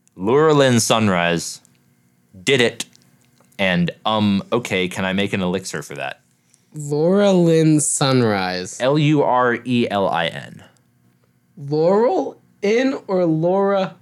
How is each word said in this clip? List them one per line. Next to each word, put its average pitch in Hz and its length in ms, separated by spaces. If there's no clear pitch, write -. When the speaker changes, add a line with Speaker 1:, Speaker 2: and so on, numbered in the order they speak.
Speaker 1:
"Lurelin 135 640
Sunrise." 90 800
"Did 127 200
it." - 240
And, 87 320
um, 104 360
"Okay, 101 360
can 95 160
I 95 80
make 98 220
an 98 80
elixir 90 400
for - 140
that?" 67 240
Speaker 2:
Laura 160 580
Lynn 160 480
Sunrise. 101 1000
Speaker 1:
L 139 180
U 147 240
R 123 440
E 120 240
L 98 180
I 82 200
N. - 340
Speaker 2:
Laurel 202 840
in 247 340
or 185 180
Laura 190 760